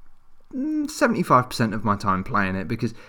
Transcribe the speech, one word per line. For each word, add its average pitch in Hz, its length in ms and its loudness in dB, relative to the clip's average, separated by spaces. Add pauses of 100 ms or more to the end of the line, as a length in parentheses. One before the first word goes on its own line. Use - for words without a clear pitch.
(540)
mm, 294 360 -2
seventy-five 170 600 4
percent 113 240 0
of 110 100 -4
my 104 120 2
time 92 280 0
playing 95 320 0
it, 95 120 -4
because 113 260 -4 (160)